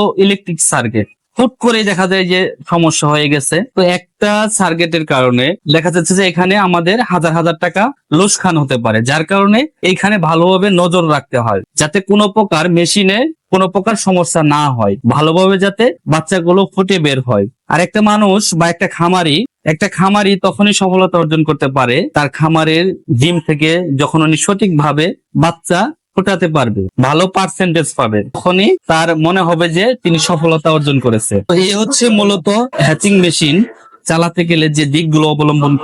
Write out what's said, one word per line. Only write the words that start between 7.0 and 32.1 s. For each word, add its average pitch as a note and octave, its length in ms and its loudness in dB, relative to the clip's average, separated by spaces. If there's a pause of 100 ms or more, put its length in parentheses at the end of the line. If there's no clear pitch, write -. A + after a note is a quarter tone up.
হাজার E3 280 0
হাজার E3 260 0
টাকা F3 180 -2 (360)
লোকসান F#3 440 0
হতে C3+ 220 -2
পারে। A2 180 0
যার D3 280 0
কারণে G3+ 300 2 (220)
এইখানে F#3+ 340 0 (120)
ভালোভাবে F3+ 400 2 (120)
নজর F3 240 2 (100)
রাখতে C3+ 320 -4
হয়, G2+ 140 -2 (200)
যাতে D#3 200 -2
কোনো G#3 240 0 (120)
প্রকার E3+ 340 0
মেশিনে F#3 480 2 (320)
কোনো F#3+ 240 2
প্রকার G#3 200 0 (120)
সমস্যা F3 340 0 (140)
না D3 80 0 (140)
হয়, G2+ 180 0 (200)
ভালোভাবে E3+ 440 2
যাতে G3 260 0 (280)
বাচ্চাগুলো F3 480 0 (120)
ফুটে F#3+ 260 0
বের C#3+ 280 0
হয়। G#2 200 0 (260)
আর D3+ 80 0
একটা F3+ 200 -2 (100)
মানুষ G#3 300 2 (180)
বা E3+ 140 2
একটা F3+ 140 -4 (100)
খামারি, E3+ 400 0 (280)
একটা D#3 240 -2
খামারি G3+ 440 0 (140)
তখনই G3+ 340 0
সফলতা F#3 380 2
অর্জন D#3+ 300 0
করতে D3 280 0
পারে, B2 200 0 (180)
তার D3 140 0 (100)
খামারের D#3+ 460 2 (360)
ডিম F3 160 2 (100)
থেকে D#3 240 0 (300)
যখন D3 220 0
উনি D#3 240 2
সঠিকভাবে D#3 600 0 (380)
বাচ্চা E3+ 360 -2 (320)
ফোটাতে F#3 440 -2
পারবে, A2 260 0 (240)
ভালো D#3 180 2 (120)
পার্সেন্টেজ E3+ 600 -2
পাবে, A2 220 -2 (160)
তখনই F#3 360 0 (200)
তার E3 260 0
মনে F3 320 0
হবে F3 180 0 (100)
যে F#3+ 80 0 (180)
তিনি E3 160 0 (100)
সফলতা D#3+ 480 0
অর্জন C#3+ 240 0
করেছে। A2 340 -2 (140)
তো F3 60 2 (120)
এই G3+ 140 -2
হচ্ছে A#3+ 240 -2 (140)